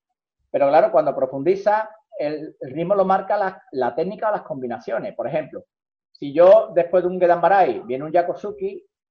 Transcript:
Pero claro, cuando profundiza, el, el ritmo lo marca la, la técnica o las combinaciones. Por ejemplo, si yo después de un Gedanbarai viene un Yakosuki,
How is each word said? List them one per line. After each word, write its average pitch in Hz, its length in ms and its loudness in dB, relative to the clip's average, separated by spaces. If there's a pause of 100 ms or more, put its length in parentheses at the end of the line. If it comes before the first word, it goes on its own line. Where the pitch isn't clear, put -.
(520)
Pero 139 180 0
claro, 165 220 4
cuando 151 240 2
profundiza, 190 720 -2 (280)
el, 151 440 -8
el 135 100 -14
ritmo 170 240 -2
lo 196 80 4
marca 190 320 0
la, 190 260 -4 (100)
la 123 220 -2
técnica 185 360 -4
o - 20 -2
las - 120 -4
combinaciones. 117 680 -8
Por 117 140 -8
ejemplo, 156 380 -8 (480)
si 143 200 -12
yo 185 400 8
después 170 300 2
de 175 60 -2
un 185 100 -6
Gedanbarai 170 640 2
viene 127 240 -8
un 156 80 -12
Yakosuki, 175 720 -4 (260)